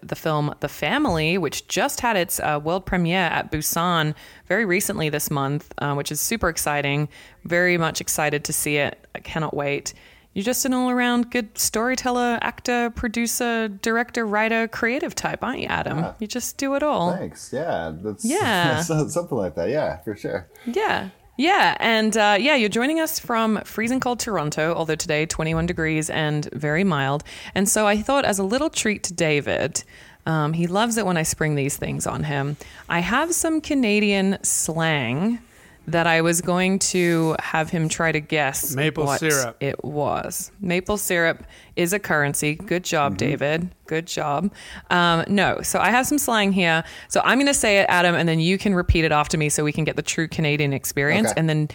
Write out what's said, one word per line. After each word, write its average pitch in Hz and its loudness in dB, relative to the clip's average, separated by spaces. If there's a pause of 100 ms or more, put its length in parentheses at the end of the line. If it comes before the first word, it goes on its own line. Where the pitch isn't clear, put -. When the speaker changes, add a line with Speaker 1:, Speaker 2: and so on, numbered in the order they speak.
Speaker 1:
the - -8
film 151 0
The 147 -4
Family, 170 0
which 151 -4
just 262 -2
had 233 0
its, 175 -2
uh, 151 0
world 170 -2
premiere 180 0
at 160 0
Busan 160 0 (340)
very 208 2
recently 180 0
this 147 -2
month, 143 -2
uh, 143 -2
which 143 -4
is 147 -4
super - 0
exciting. 147 0 (360)
Very 175 2
much 160 0
excited 147 0
to - -6
see 147 0
it. - -2
I - -12
cannot - -6
wait. 143 -4 (400)
You're 196 -4
just 247 0
an 254 0
all-around 247 2
good 240 -4
storyteller, 240 0
actor, 240 -2
producer, 233 -2
director, 233 -2
writer, 220 2
creative 240 -2
type, - -4
aren't 240 -4
you, - -6
Adam? 135 -2
Speaker 2:
Yeah. - -4
Speaker 1:
You 220 -6
just - -8
do 277 -2
it 277 0
all. 185 2
Speaker 2:
Thanks. - -10
Yeah. 120 -4
That's, 104 -8
Speaker 1:
Yeah. 214 2
Speaker 2:
<laughs> - 0
so-, 156 0
something 254 -4
like 92 -2
that. 85 -2
Yeah, 120 -2
for 104 -8
sure. - -8 (180)
Speaker 1:
Yeah. 233 -2 (280)
Yeah. 277 4
And, 220 2
uh, 208 6
yeah, 277 4
you're 220 4
joining 254 0
us 320 -2
from 226 0
freezing 233 -2
cold 247 -2
Toronto, 160 0
although 160 -2
today, 156 0
twenty-one 160 -2
degrees 160 -2
and 151 -2
very 151 0
mild. 143 0 (300)
And 196 0
so 214 2
I 208 4
thought, 269 0
as 202 0
a 196 0
little 262 0
treat - -2
to 180 -6
David, 147 0 (440)
um, 156 2
he 170 0
loves 214 0
it 208 0
when 180 2
I 160 2
spring 156 0
these 143 0
things 143 -4
on 156 -4
him, 143 -2 (320)
I 170 0
have 254 0
some 320 0
Canadian 208 2
slang 160 0 (500)
that 165 2
I 165 4
was 170 2
going 185 2
to 170 2
have 160 0
him 160 0
try 165 0
to 156 0
guess 147 -2
Speaker 3:
Maple 151 0
Speaker 1:
what 139 2
Speaker 3:
syrup. 139 0
Speaker 1:
it - -4
was. 143 -4
Maple 185 -2
syrup 170 0 (300)
is 175 0
a 208 2
currency. 151 0
Good 180 -4
job, 143 0
Speaker 2:
Mm-hmm. - -8 (140)
Speaker 1:
David. 151 -2 (140)
Good 165 -4
job. 151 -2 (380)
Um, 175 4
no, 185 2
so - 0
I 180 4
have 247 4
some 294 0
slang 214 2
here. 170 2 (240)
So - 0
I'm 208 6
gonna 277 4
say 214 4
it, 196 6
Adam, 175 4
and 165 2
then 160 2
you 175 4
can 202 2
repeat 175 4
it 160 4
after 151 2
me 151 2
so 151 0
we 151 0
can 160 -2
get 151 -2
the 151 -2
true - -2
Canadian 147 0
experience. 151 0
Speaker 2:
Okay. - 0
Speaker 1:
And 160 2
then, 156 0